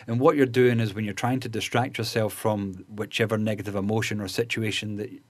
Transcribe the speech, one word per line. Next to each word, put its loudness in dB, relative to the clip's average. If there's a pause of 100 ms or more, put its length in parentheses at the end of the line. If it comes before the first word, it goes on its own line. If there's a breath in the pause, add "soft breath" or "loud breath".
And 0
what 6
you're 4
doing 4
is 0
when -4
you're -4
trying 0
to -6
distract -2
yourself 0
from -2 (100)
whichever 0
negative -2
emotion 0
or -4
situation -2
that, -8 (200)